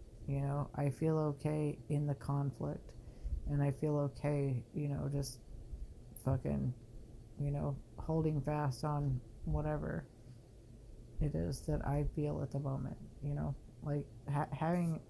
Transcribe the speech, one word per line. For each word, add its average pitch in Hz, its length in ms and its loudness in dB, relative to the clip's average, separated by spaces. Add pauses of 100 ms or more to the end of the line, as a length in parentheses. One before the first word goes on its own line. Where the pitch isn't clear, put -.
(260)
You 139 140 0
know, 143 360 0
I 143 140 4
feel 156 280 2
okay 151 600 2 (100)
in 147 180 2
the 147 80 2
conflict. 143 760 -2 (580)
And 143 120 4
I 143 80 6
feel 147 280 4
okay, 139 680 2 (100)
you 147 140 0
know, 143 220 0
just 143 300 -2 (840)
fucking, 135 480 4 (680)
you 143 120 2
know, 143 260 0 (220)
holding 156 420 4
fast 147 440 2
on 147 360 2 (240)
whatever 151 600 0 (1120)
it 147 140 4
is 160 280 0
that 151 240 2
I 143 280 4
feel 151 280 0
at 131 80 -2
the 135 100 0
moment, 135 360 -2 (260)
you 143 120 0
know? 147 200 0 (280)
Like, 143 240 0 (260)
ha-, - 180 2
having 165 600 2